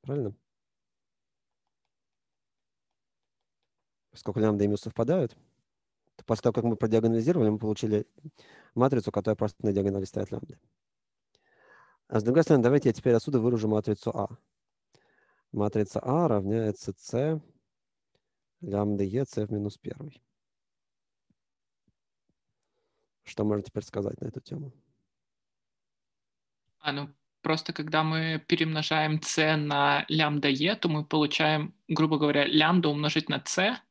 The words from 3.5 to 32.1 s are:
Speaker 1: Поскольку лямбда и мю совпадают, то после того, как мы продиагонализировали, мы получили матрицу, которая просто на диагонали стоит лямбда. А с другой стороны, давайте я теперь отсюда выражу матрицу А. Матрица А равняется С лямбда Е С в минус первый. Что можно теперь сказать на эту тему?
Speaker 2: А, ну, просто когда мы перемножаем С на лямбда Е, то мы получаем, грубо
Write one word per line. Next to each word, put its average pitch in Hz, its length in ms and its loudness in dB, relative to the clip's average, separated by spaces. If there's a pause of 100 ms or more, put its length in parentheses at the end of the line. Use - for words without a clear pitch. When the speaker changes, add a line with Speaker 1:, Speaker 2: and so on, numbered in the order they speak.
Speaker 1:
Поскольку - 300 -6
лямбда 104 240 2
и 101 40 2
мю 104 100 0
совпадают, 120 580 -2 (800)
то - 80 -20
после 113 200 -2
того, 117 100 2
как 117 100 0
мы 117 120 0
продиагонализировали, 113 720 2
мы 107 80 -2
получили 107 480 -2 (680)
матрицу, 123 380 2
которая 101 240 0
просто - 280 -6
на 107 80 2
диагонали 98 340 0
стоит 98 260 -8
лямбда. - 260 -12 (1500)
А 107 120 0
с - 20 -4
другой 127 220 4
стороны, 139 180 6
давайте 131 280 4
я - 20 0
теперь 123 220 2
отсюда 127 260 2
выражу 113 280 0
матрицу 107 480 -2
А. 101 120 -4 (1300)
Матрица 104 480 -2
А 156 260 0
равняется 104 680 -2
С 147 440 -4 (1200)
лямбда 101 420 -2
Е 110 220 -2
С - 100 -12 (100)
в 101 60 -10
минус 104 240 -6
первый. - 440 -16 (3000)
Что - 180 -4
можно 104 180 0
теперь - 220 -10
сказать - 360 -8
на - 60 -10
эту - 140 -12
тему? - 320 -14 (2000)
Speaker 2:
А, 151 120 -4
ну, 143 160 -6 (340)
просто 160 300 -4
когда 156 300 -2
мы 160 440 -2
перемножаем 156 760 0
С 156 340 2
на 143 520 2
лямбда 147 400 2
Е, 147 280 0
то 180 120 -2
мы 151 160 0
получаем, 151 680 0 (140)
грубо 156 300 2